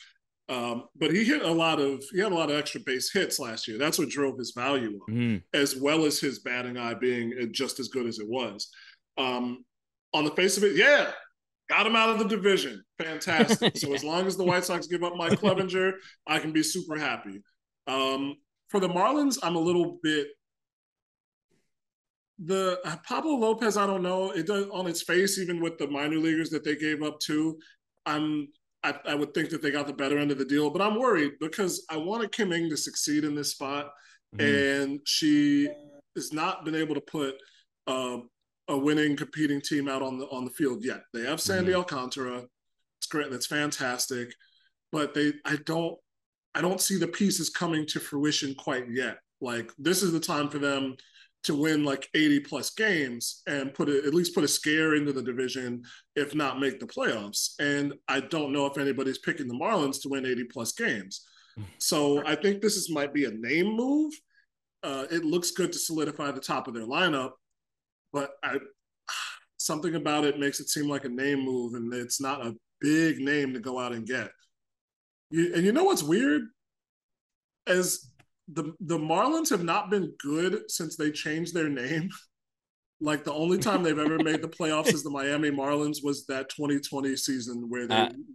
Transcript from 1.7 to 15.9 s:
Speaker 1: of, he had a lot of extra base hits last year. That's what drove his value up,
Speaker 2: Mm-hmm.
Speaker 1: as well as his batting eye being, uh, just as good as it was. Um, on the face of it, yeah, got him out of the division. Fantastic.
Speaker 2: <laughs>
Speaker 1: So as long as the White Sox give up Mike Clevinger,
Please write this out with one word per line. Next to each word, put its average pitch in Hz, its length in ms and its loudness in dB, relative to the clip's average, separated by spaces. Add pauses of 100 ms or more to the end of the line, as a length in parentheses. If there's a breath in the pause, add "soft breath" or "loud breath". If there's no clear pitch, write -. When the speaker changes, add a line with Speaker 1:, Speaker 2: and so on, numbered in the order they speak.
Speaker 1:
of, 139 320 0
he 180 80 0
had 208 120 2
a - 20 0
lot 160 160 2
of 147 60 2
extra 147 280 -4
base 131 260 -2
hits 170 280 0
last 113 280 -6
year. 110 120 -6
That's 151 200 2
what 143 120 0
drove 135 260 0
his 120 180 -6
value 120 460 -2
up, 98 80 -12
Speaker 2:
Mm-hmm. 117 280 2 (180)
Speaker 1:
as 143 200 4
well 147 300 2
as 147 160 2
his 135 200 -2
batting 123 360 -6
eye 120 160 -4
being, 117 480 0
uh, 120 100 -2
just 127 300 -4
as 117 80 -4
good 123 180 -4
as 110 120 -4
it 104 100 -8
was. 110 400 -4 (480 loud breath)
Um, 123 480 -2 (480)
on 151 140 2
the 147 60 0
face 196 260 2
of 202 60 4
it, 196 120 4
yeah, 254 360 6 (580)
got 185 160 4
him 226 100 4
out 226 140 6
of 214 80 2
the 214 80 2
division. 180 580 2 (180)
Fantastic. 165 720 2
Speaker 2:
<laughs> - 20 -6
Speaker 1:
So 143 160 -2
as 139 100 -4
long 170 220 0
as 185 100 -2
the 185 80 0
White 180 220 4
Sox 175 200 -2
give 170 160 -4
up 175 140 -2
Mike 170 240 2
Clevinger, 190 520 2 (340 loud breath)